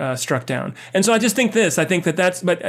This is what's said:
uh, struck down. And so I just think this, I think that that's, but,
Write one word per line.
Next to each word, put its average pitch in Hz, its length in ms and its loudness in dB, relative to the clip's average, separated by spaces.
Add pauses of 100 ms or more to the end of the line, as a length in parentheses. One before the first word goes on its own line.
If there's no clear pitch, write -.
uh, 131 160 -4
struck 123 300 -4
down. - 280 -6 (180)
And 190 120 2
so 208 80 4
I 226 80 4
just 226 160 0
think 247 160 2
this, 214 260 2
I 160 60 2
think 175 180 0
that 165 140 0
that's, 185 260 0
but, 180 260 0